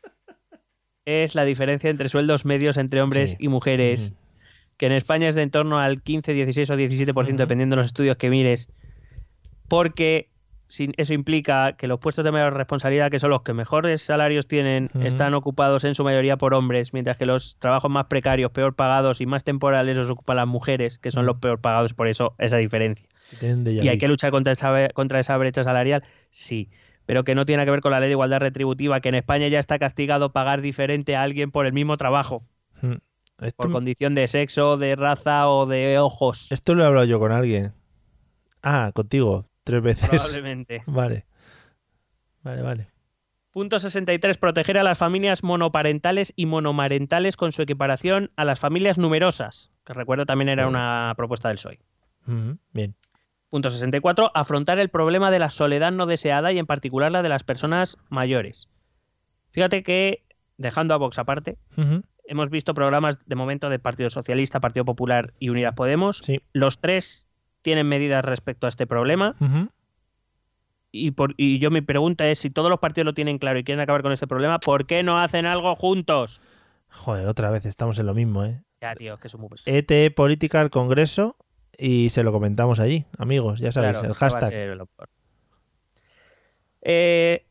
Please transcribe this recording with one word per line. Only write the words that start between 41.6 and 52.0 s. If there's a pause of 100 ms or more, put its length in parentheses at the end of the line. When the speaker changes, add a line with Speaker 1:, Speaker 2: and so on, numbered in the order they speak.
Speaker 2:
Vale,
vale. (640)
Speaker 1:
Punto
sesenta
y
tres,
proteger
a
las
familias
monoparentales
y
monomarentales
con
su
equiparación
a
las
familias
numerosas, (140)
que
recuerdo
también
era
Speaker 2:
Vale.
Speaker 1:
una
propuesta
del
psoe. (480)